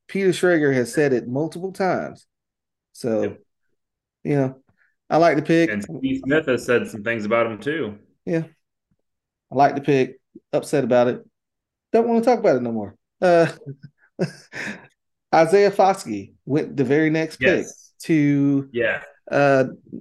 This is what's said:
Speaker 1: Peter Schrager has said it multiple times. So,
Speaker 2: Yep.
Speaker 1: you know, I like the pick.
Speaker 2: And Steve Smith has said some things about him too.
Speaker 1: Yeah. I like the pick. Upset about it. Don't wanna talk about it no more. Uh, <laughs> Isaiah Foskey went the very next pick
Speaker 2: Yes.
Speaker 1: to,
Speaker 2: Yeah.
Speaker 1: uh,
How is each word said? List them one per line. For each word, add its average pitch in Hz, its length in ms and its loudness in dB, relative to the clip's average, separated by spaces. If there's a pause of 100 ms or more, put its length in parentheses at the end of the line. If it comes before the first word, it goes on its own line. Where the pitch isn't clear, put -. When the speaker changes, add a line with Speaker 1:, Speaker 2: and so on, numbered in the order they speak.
Speaker 1:
Peter 196 220 0
Schrager 160 440 2
has 123 180 -2
said 143 200 2
it 117 160 -2
multiple 165 440 -6
times. 131 540 -4 (680)
So, 110 300 -2
Speaker 2:
Yep. 98 180 -6 (840)
Speaker 1:
you 151 120 -2
know, 131 260 -2 (460)
I - 100 0
like 165 180 4
the 151 60 -2
pick. 165 280 2
Speaker 2:
And 147 120 -4
Steve 135 420 -6
Smith 151 220 0
has 123 200 -2
said 113 220 0
some 107 160 -14
things 113 200 -4
about 117 220 0
him 110 140 -8
too. 135 380 -6 (260)
Speaker 1:
Yeah. 165 200 -2 (1080)
I - 40 -16
like 135 220 4
the 139 40 -4
pick. 135 360 0 (360)
Upset 139 300 -2
about 123 240 4
it. 113 180 -4 (680)
Don't 226 160 2
wanna 233 120 2
talk 233 200 2
about 165 160 2
it 123 60 -2
no 117 100 -6
more. 104 240 -8 (240)
Uh, 170 260 4 (720)
<laughs> 196 60 -2 (1120)
Isaiah 190 360 4
Foskey 185 640 -2 (100)
went 139 320 -4
the 139 80 0
very 156 260 2
next 160 280 -4
pick 131 280 0
Speaker 2:
Yes. - 260 -20 (100)
Speaker 1:
to, 143 720 2
Speaker 2:
Yeah. 113 300 -2 (280)
Speaker 1:
uh, 139 340 4 (360)